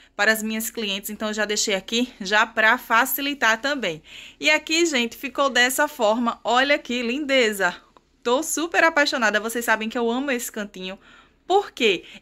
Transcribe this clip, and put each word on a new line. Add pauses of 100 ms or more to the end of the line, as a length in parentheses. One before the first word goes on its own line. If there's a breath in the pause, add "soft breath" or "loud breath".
(160 soft breath)
para
as
minhas
clientes.
Então,
eu
já
deixei
aqui
já
pra
facilitar
também. (380 loud breath)
E
aqui,
gente,
ficou
dessa
forma.
Olha
que
lindeza. (460)
Tô
super
apaixonada.
Vocês
sabem
que
eu
amo
esse
cantinho. (480 soft breath)
Por
quê? (180 loud breath)